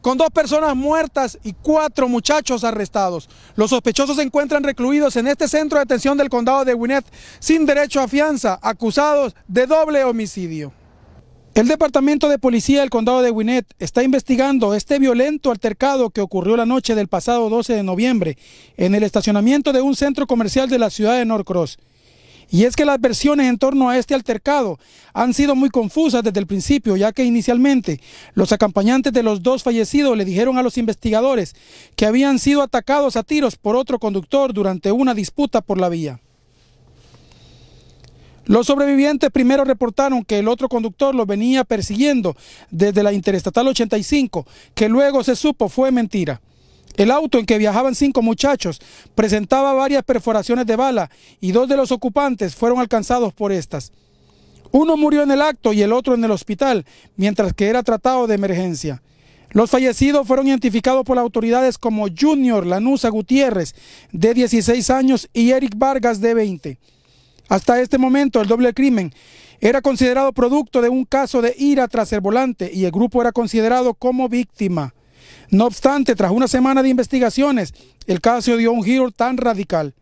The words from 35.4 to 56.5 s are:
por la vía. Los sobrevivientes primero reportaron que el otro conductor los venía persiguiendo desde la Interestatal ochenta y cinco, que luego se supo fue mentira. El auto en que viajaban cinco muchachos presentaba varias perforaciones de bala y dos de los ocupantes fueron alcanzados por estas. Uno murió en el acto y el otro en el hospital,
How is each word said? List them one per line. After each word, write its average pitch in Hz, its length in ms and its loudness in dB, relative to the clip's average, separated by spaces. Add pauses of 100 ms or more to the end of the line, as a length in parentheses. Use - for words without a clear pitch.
por 196 180 -4
la 180 120 0
vía. 151 300 -8 (2250)
Los 220 220 2
sobrevivientes 277 600 2
primero 269 360 2
reportaron 254 580 -2
que 208 140 -2
el 208 100 -2
otro 247 220 -4
conductor 240 440 -2
los 233 120 0
venía 233 380 0
persiguiendo 220 680 -2 (360)
desde 202 320 4
la 208 100 2
Interestatal 196 560 0
ochenta 226 300 0
y 208 40 -4
cinco, 226 440 -2 (280)
que 214 140 2
luego 269 340 2
se 254 140 0
supo 262 320 -2
fue 262 220 0
mentira. 190 500 -2 (560)
El 208 160 4
auto 285 260 0
en 214 80 -2
que 220 120 2
viajaban 214 360 0
cinco 269 280 0
muchachos 226 580 -2 (340)
presentaba 220 580 0
varias 269 300 0
perforaciones 233 640 -2
de 220 80 0
bala 233 360 -2 (300)
y 185 120 -4
dos 247 160 2
de 277 80 2
los 262 160 0
ocupantes 240 640 -2
fueron 240 240 0
alcanzados 233 520 -2
por 202 200 -4
estas. 160 400 -8 (800)
Uno 311 240 2
murió 302 260 2
en 285 80 0
el 277 100 2
acto 285 320 0
y 208 100 2
el 208 100 2
otro 254 220 0
en 233 100 0
el 220 80 0
hospital, 208 520 -2 (320)